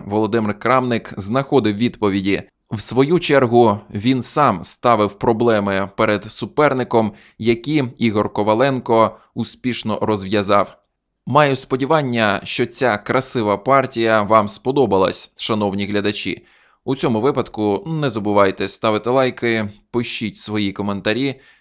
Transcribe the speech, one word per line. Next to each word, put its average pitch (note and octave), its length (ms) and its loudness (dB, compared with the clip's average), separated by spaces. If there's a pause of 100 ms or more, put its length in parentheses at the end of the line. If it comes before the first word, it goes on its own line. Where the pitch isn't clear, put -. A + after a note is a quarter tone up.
Володимир G#2+ 540 -2
Крамник B2 580 -2
знаходив G#2+ 580 0
відповіді. G2 680 0 (280)
В G#2+ 100 -6
свою C#3+ 380 2
чергу, A#2+ 600 4 (140)
він B2 280 0
сам A2+ 420 0
ставив G#2+ 500 0
проблеми G#2 840 0
перед G#2+ 340 0
суперником, B2 800 0 (260)
які A#2+ 460 0 (140)
Ігор G#2 360 0
Коваленко A2+ 840 2 (160)
успішно A2+ 680 -6
розв'язав. G2+ 760 0 (480)
Маю C#3 300 2
сподівання, B2+ 880 0
що - 220 -2
ця A2+ 320 0
красива A#2 600 -2
партія A#2 640 2
вам G#2 260 4
сподобалась, G2 880 0
шановні G2+ 480 -2
глядачі. G2+ 600 -4 (400)
У C3+ 100 -2
цьому B2 260 0
випадку A2 640 -2
не D3+ 220 -4
забувайте G2+ 580 2
ставити G#2+ 420 -2
лайки, A#2+ 600 0 (220)
пишіть A#2 460 -4
свої G#2 340 -2
коментарі, G#2 680 -4 (200)